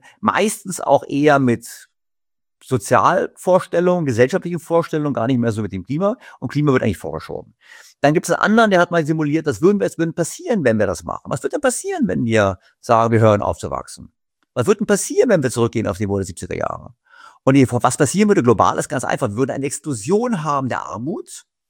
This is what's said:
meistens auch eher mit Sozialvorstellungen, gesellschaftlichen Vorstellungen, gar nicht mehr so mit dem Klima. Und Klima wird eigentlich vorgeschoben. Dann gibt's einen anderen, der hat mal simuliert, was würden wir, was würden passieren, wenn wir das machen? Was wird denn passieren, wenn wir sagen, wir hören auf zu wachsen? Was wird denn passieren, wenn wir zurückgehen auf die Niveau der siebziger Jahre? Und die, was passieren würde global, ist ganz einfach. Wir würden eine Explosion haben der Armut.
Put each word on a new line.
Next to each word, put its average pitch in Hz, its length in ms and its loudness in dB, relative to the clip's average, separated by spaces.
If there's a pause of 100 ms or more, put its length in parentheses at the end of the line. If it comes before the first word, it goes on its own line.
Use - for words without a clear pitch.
(200)
meistens 175 640 -2
auch - 260 2
eher 143 320 4
mit 120 480 -2 (720)
Sozialvorstellungen, 175 1400 0
gesellschaftlichen 143 540 0
Vorstellungen, 156 540 -2
gar 117 140 -2
nicht 135 100 0
mehr 117 160 0
so 107 80 -4
mit 101 100 -6
dem 92 140 -8
Klima. 180 320 -2 (240)
Und 127 100 -6
Klima 147 220 2
wird 127 100 2
eigentlich 107 140 -2
vorgeschoben. - 580 -12 (460)
Dann 147 120 4
gibt's - 160 -2
einen 165 120 -2
anderen, 220 300 4
der 175 100 4
hat 175 100 0
mal 170 140 0
simuliert, 156 400 -2
was 120 160 -2
würden 196 180 4
wir, 196 60 -2
was 165 120 -6
würden 165 160 -2
passieren, 202 520 -4
wenn 113 120 2
wir 104 80 2
das 87 200 -4
machen? - 260 -10
Was 143 120 -6
wird - 100 -6
denn 294 80 -4
passieren, 294 480 -2
wenn 147 160 -4
wir 107 340 2 (220)
sagen, 117 320 2
wir 110 80 4
hören 107 200 4
auf 95 160 -4
zu 85 140 -10
wachsen? - 400 -12 (420)
Was 120 140 -2
wird 208 140 2
denn 202 60 -4
passieren, 262 420 2
wenn 180 140 4
wir 127 80 0
zurückgehen 113 360 -2
auf 98 80 -4
die 101 80 -6
Niveau 101 140 -2
der 98 80 -4
siebziger 87 320 -12
Jahre? - 360 -8 (520)
Und 135 80 6
die, 135 180 6
was 123 240 0
passieren 185 320 2
würde 196 160 4
global, 104 340 4
ist - 120 -4
ganz 135 160 -6
einfach. - 240 -2
Wir 101 80 -8
würden 131 140 -2
eine 120 140 -6
Explosion 156 800 -4
haben 143 240 -2
der 110 180 -6
Armut. 123 600 -10 (240)